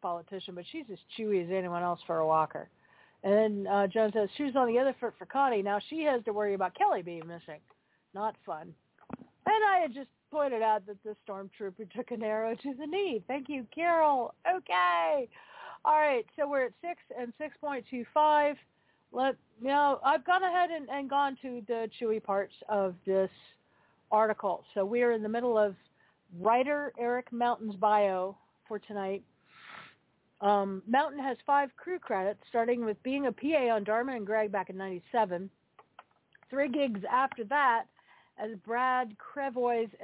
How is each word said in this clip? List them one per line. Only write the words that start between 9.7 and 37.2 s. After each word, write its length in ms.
had 160
just 140
pointed 300
out 240
that 180
the 100
stormtrooper 680
took 160
an 140
arrow 320
to 180
the 120
knee. 420
Thank 200
you, 240
Carol. 600
Okay. 760
All 160
right, 280
so 100
we're 200
at 60
six 180
and 200
six 200
point 320
two 220
five. 440
Let, 240
you 60
know, 360
I've 220
gone 160
ahead 280
and, 200
and 180
gone 320
to 260
the 320
chewy 240
parts 300
of 260
this 240
article. 500
So 100
we 180
are 100
in 100
the 60
middle 280
of 180
writer 600
Eric 340
Mountain's 440
bio 600
for 100
tonight. 440
Um, 440
Mountain 340
has 260
five 320
crew 200
credits, 420
starting 340
with 180
being 220
a 80
P 220
A 160
on 120
Dharma 300
and 140
Greg 260
back 160
in 80
ninety-seven. 720
Three 180
gigs 320
after 340